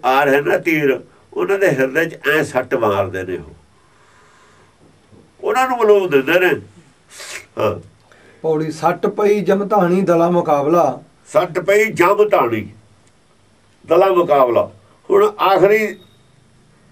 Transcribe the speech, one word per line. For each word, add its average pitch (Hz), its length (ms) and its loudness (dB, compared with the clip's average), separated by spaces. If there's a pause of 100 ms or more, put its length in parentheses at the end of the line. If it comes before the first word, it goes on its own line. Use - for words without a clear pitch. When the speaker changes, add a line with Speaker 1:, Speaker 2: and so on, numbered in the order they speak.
Speaker 1:
ਆ 131 200 2
ਰਹੇ 139 180 2
ਨਾ 180 160 -2
ਤੀਰ, 151 440 -2 (320)
ਉਹਨਾਂ 185 260 -2
ਦੇ 196 80 2
ਹਿਰਦੇ 139 380 -2
'ਚ 165 220 -14
ਐਂ 151 160 0
ਸੱਟ 127 320 -4
ਮਾਰਦੇ 98 480 -2
ਨੇ 90 140 -8
ਉਹ, 76 160 -16 (1900)
ਉਹਨਾਂ 254 260 0
ਨੂੰ 247 80 -6
ਮਲੂਮ 208 320 2
ਦਿੰਦੇ 143 300 2
ਨੇ। 151 220 0 (960)
ਹਾਂ। 107 220 -2 (600)
Speaker 2:
ਪੌੜੀ। 156 300 -2
"ਸੱਟ 170 360 -2
ਪਈ 208 340 0
ਜਮਧਾਣੀ 190 600 0
ਦਲਾ 170 280 2
ਮੁਕਾਬਲਾ।" 160 720 0 (320)
Speaker 1:
ਸੱਟ 170 260 -2
ਪਈ 202 260 2
ਜਮਧਾਣੀ 175 840 0 (1160)
ਦਲਾ 180 220 4
ਮੁਕਾਬਲਾ। 143 640 2 (400)
ਹੁਣ 208 280 2
ਆਖਰੀ 196 600 0 (920)